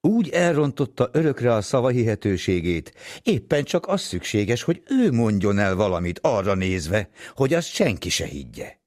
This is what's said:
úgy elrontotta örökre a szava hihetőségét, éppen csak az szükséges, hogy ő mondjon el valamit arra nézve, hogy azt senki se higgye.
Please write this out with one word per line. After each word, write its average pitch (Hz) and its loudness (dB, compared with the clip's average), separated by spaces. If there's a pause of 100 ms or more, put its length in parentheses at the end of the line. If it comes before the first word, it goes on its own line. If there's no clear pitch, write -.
úgy 214 2
elrontotta 147 0
örökre 135 2
a 110 2
szava 127 0
hihetőségét, 98 0 (280)
éppen 147 0
csak - -2
az 190 -2
szükséges, 104 -2
hogy 170 -2
ő 247 2
mondjon 104 2
el 98 2
valamit 87 0
arra 101 0
nézve, 92 -2 (260)
hogy 135 2
azt 170 -2
senki 110 -2
se - -2
higgye. 71 -12 (100)